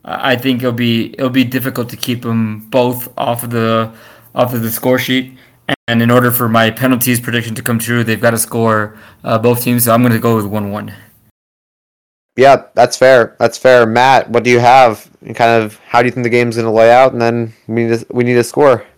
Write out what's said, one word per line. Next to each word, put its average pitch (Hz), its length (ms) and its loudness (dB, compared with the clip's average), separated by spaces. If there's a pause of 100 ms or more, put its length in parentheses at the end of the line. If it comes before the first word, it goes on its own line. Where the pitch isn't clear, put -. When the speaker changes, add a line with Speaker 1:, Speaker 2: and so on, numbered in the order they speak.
Speaker 1:
I - 320 -4
think 127 220 -4
it'll 127 140 -4
be, 117 400 -4
it'll 131 160 -6
be 127 140 0
difficult 123 460 -6
to 104 80 -14
keep 120 240 -8
them 113 480 -6
both 123 480 -2
off 120 260 -6
of 120 80 -10
the, 113 420 -2 (420)
off 123 180 -2
of 120 80 -6
the 113 100 -6
score 127 280 -2
sheet. 127 380 -6 (500)
And 117 140 0
in 117 100 2
order 123 200 2
for 120 180 -2
my 113 220 2
penalties 127 500 -2
prediction 113 340 -6
to 127 60 -12
come 117 180 -4
true, 117 240 -2
they've 110 180 -4
gotta 117 160 0
score, 110 600 -2 (260)
uh, 117 140 -2
both 120 260 0
teams. 120 220 -2
So 113 80 2
I'm 120 100 2
gonna 117 160 0
go 117 160 0
with 107 100 -2
one 101 260 -8
one. 104 220 -12 (1400)
Speaker 2:
Yeah, 131 280 4 (100)
that's 117 240 0
fair. 127 420 4
That's 117 180 0
fair. 123 280 4
Matt, 120 440 2
what 117 140 -2
do 120 60 0
you 120 100 4
have? 123 500 4 (120)
And 113 140 -14
kind 117 280 2
of, 107 140 -10 (100)
how 120 140 2
do 123 60 0
you 120 40 -2
think 127 120 -8
the 117 60 -2
game's 120 280 0
gonna 113 140 -2
lay 113 200 6
out? 127 220 6
And 120 80 -4
then 117 320 -2 (140)
we 113 180 -2
need 113 140 -2
to, 117 120 -14
we 123 140 -2
need 123 100 0
to 120 80 4
score. 131 420 2 (120)